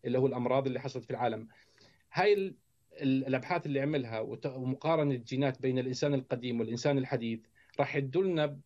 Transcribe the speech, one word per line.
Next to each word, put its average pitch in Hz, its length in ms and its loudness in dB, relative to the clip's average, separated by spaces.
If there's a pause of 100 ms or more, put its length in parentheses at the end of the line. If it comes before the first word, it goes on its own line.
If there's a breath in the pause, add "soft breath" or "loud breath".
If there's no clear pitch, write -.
اللي 123 140 2
هو 131 80 4
الأمراض 127 400 0
اللي 127 140 -2
حصلت 131 240 -8
في - 60 -20
العالم. 113 380 -2 (640 soft breath)
هاي 208 200 4
ال-، 196 220 2 (380)
ال-، 131 340 0
الأبحاث 135 400 0
اللي 135 140 0
عملها 123 400 -2
وت-، 113 260 -6
ومقارنة 135 680 0
الجينات 127 480 -2
بين 127 160 2
الإنسان 131 360 0
القديم 120 460 -2
والإنسان 120 380 0
الحديث 117 420 -2 (400 soft breath)
راح - 160 0
يدلنا 151 680 0